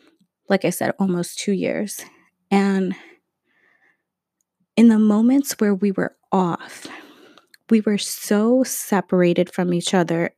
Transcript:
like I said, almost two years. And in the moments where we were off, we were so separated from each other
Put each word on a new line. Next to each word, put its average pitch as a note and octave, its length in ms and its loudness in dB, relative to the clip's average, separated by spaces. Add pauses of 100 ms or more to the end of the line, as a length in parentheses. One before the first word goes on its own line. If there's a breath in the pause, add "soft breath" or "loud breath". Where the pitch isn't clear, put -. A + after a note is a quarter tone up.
(480 soft breath)
like G3 180 0
I F3 60 0
said, - 260 -4
almost F3 400 -4
two - 160 -4
years. - 500 -6 (460 soft breath)
And G3 460 0 (1800 loud breath)
in A3+ 120 8
the A3 100 6
moments A3+ 600 2
where G3+ 160 2
we G3 160 0
were - 240 -6 (160)
off, - 560 -2 (840 loud breath)
we A3 100 4
were G3+ 180 -2
so A#3 640 0
separated F3+ 880 0
from F3+ 220 -2
each F3 180 -2
other E3+ 440 0